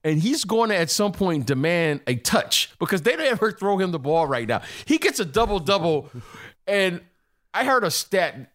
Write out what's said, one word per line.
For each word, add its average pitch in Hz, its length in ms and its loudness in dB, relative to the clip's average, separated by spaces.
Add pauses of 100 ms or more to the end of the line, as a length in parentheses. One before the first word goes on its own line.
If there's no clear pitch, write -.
and 156 160 2
he's 254 240 0
going 220 240 2
to, 208 80 2
at 165 140 0
some 208 220 0
point, 160 340 0
demand 151 600 0
a 127 100 0
touch, - 640 0
because 175 240 -2
they 233 140 2
don't 311 100 -2
ever 220 240 2
throw 196 280 -2
him 185 120 0
the 165 80 -4
ball 151 280 2
right 123 200 -2
now. 110 160 0 (220)
He 320 140 2
gets - 200 0
a 214 60 -2
double-double, 170 880 0 (560)
and 190 340 0 (540)
I 226 100 0
heard 262 180 2
a 175 80 0
stat, 151 640 -2